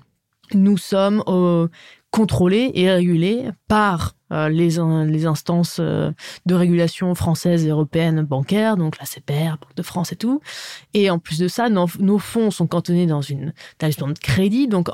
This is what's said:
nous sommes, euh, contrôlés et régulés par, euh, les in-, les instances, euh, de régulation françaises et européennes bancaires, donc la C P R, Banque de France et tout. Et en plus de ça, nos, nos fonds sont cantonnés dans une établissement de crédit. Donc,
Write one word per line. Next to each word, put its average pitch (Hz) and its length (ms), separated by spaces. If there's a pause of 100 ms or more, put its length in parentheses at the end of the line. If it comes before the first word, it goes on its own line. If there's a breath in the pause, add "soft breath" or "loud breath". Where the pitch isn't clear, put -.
(560)
nous 196 200
sommes, 202 520
euh, 175 400 (420 loud breath)
contrôlés 214 640
et 180 180
régulés 180 600 (160)
par, 202 480 (180)
euh, 156 160
les 165 300
in-, 160 260
les 156 220
instances, 170 520
euh, 156 300 (380 loud breath)
de 180 80
régulation 175 580
françaises 170 500
et 151 60
européennes 156 540
bancaires, 190 520
donc 156 220
la 135 80
C - 180
P 151 260
R, 156 100
Banque - 160
de - 80
France - 300
et - 20
tout. 262 260 (540 loud breath)
Et 196 160
en 170 80
plus 156 180
de 180 100
ça, 233 220
nos, 185 160 (140)
nos 202 180
fonds 220 320
sont 175 160
cantonnés 175 400
dans 151 160
une 139 320 (220 loud breath)
établissement 151 320
de 151 100
crédit. 202 500
Donc, 180 260